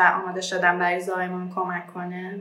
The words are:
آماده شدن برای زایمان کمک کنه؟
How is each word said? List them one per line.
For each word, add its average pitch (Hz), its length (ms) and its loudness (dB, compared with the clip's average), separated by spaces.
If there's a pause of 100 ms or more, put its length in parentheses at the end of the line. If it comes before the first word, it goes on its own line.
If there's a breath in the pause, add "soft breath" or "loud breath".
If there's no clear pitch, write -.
(240)
آماده 185 180 -6
شدن 180 380 2
برای 180 200 2
زایمان 180 560 -4
کمک 180 380 -4
کنه؟ 180 480 -8